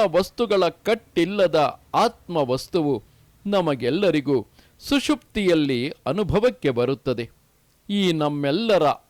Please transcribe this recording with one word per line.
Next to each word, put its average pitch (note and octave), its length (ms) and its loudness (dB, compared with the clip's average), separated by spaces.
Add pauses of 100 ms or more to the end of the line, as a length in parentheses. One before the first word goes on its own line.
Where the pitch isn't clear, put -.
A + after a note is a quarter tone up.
ವಸ್ತುಗಳ F#3+ 600 0
ಕಟ್ಟಿಲ್ಲದ F3 1120 0 (160)
ಆತ್ಮವಸ್ತುವು D3+ 1080 -2 (420)
ನಮಗೆಲ್ಲರಿಗೂ D3+ 1040 0 (320)
ಸುಷುಪ್ತಿಯಲ್ಲಿ E3 1080 0 (160)
ಅನುಭವಕ್ಕೆ F#3 640 0
ಬರುತ್ತದೆ. A#2+ 600 -2 (600)
ಈ G3+ 220 0
ನಮ್ಮೆಲ್ಲರ D#3 720 0 (260)